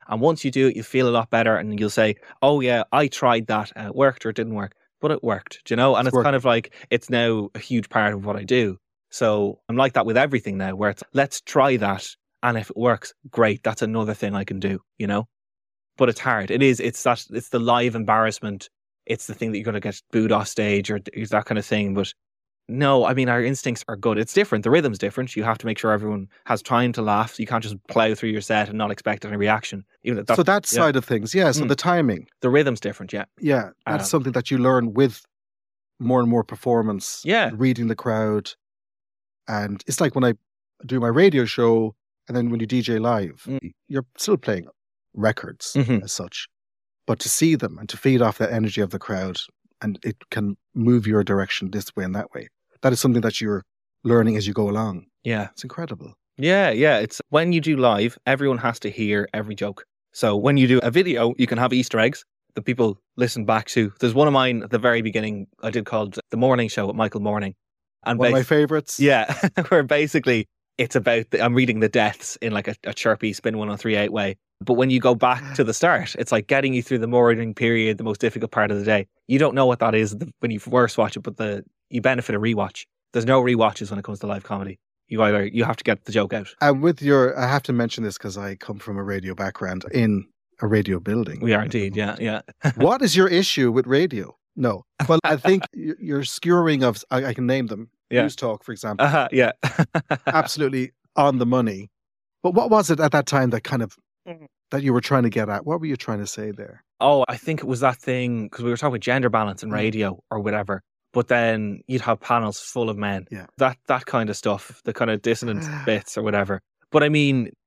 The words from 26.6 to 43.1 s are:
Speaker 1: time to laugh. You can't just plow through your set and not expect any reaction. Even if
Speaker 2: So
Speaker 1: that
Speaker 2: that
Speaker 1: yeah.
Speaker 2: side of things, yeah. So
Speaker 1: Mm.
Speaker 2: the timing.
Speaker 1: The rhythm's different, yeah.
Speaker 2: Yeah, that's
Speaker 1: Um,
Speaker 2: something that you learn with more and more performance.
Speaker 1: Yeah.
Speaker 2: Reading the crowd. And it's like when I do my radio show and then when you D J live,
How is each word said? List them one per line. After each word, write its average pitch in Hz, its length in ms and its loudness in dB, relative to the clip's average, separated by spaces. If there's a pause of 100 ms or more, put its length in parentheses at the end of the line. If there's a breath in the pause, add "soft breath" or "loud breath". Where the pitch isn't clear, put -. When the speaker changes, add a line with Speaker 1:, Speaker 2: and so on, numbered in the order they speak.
Speaker 1:
time 120 300 0
to 117 100 -4
laugh. 107 380 0
You 110 80 -6
can't 113 160 -2
just 101 140 -8 (100)
plow 110 260 2
through 113 160 -6
your 107 120 -4
set 107 280 0
and 104 80 -8
not 107 140 -2
expect 107 340 -6
any 104 120 -8
reaction. 104 480 -2 (180)
Even 120 160 -4
if 107 80 -8
Speaker 2:
So 117 80 4
Speaker 1:
that 175 100 4
Speaker 2:
that 196 260 0
Speaker 1:
yeah. 117 100 0
Speaker 2:
side 160 160 4
of 123 80 -2
things, 113 280 -4
yeah. 180 180 4
So 147 120 0
Speaker 1:
Mm. 123 60 0
Speaker 2:
the 143 80 2
timing. 160 500 0 (140)
Speaker 1:
The 123 100 2
rhythm's 139 300 2
different, 101 320 -8
yeah. 101 120 -8 (140)
Speaker 2:
Yeah, 131 300 0 (160)
that's 104 180 -2
Speaker 1:
Um, - 60 -4
Speaker 2:
something 131 240 0
that 123 180 -2
you 135 80 2
learn 123 340 2
with 123 320 2 (720)
more 123 220 2
and 120 100 2
more 117 140 2
performance. 110 800 -2
Speaker 1:
Yeah. 196 300 0
Speaker 2:
Reading 117 340 0
the 110 80 -2
crowd. 107 560 -2 (960)
And 104 400 -6
it's - 140 -2
like 156 140 0
when 131 80 0
I 120 100 4 (520)
do 131 140 -2
my 120 80 0
radio 143 380 6
show 113 500 2 (320)
and 120 80 -6
then 120 140 0
when 117 100 -2
you 113 80 -4
D 127 140 0
J 113 180 -2
live, 110 480 -2